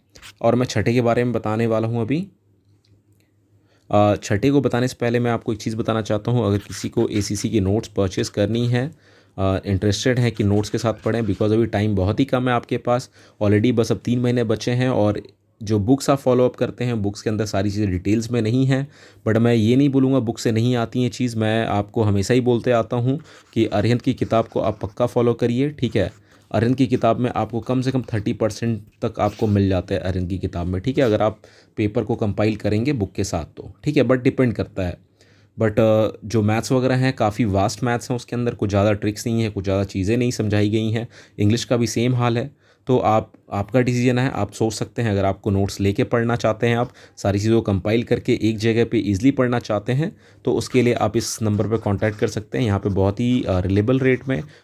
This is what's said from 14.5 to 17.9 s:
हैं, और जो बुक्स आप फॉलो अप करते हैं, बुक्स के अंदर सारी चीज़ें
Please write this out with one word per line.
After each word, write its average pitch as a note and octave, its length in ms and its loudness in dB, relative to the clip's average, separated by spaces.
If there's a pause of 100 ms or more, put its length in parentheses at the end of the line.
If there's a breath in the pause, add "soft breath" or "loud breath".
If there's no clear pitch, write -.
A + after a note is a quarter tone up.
हैं, B2 180 0
और G#2 340 0 (400)
जो G#2+ 160 0
बुक्स C3 320 2
आप C#3 80 2
फॉलो B2+ 260 2
अप A#2+ 120 0
करते B2 280 -4
हैं, A#2+ 180 -2
बुक्स G2+ 200 -4
के A#2 80 -2
अंदर A2 160 -2
सारी G#2 240 -2
चीज़ें G#2 200 -2